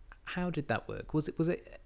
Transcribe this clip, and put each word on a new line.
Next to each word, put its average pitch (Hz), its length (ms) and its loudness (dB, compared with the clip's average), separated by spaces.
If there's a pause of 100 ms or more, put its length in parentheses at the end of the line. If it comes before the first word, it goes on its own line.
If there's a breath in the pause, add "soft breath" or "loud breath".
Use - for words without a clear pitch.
(240)
how 180 260 0
did 151 180 -2
that - 180 0
work? - 280 -4
Was 156 140 4
it, - 100 -2
was 165 100 4
it - 380 -2